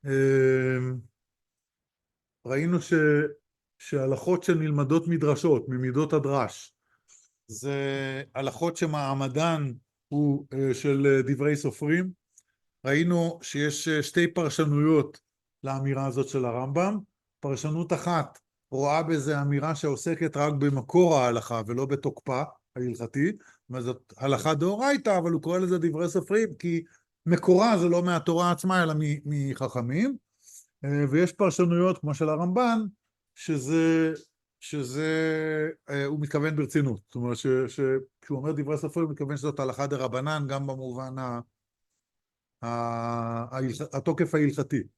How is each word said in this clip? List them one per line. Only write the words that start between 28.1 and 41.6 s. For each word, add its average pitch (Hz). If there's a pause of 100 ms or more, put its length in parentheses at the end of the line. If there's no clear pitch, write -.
עצמה, 185
אלא 160
מ-, 147
מחכמים. 135 (680)
אה, 143
ויש 175
פרשנויות, 180
כמו 147
של 156
הרמב"ן, 185 (560)
שזה, 160 (480)
שזה, 143 (840)
אה, 139
הוא 147
מתכוון 147
ברצינות. 139
זאת -
אומרת, 120
ש-, -
שכשהוא 131
אומר 147
דברי 147
סופרים, 165
הוא 151
מתכוון 143
שזאת 143
הלכה 131
דרבנן, 139
גם 139
במובן 131
ה-, 123 (1200)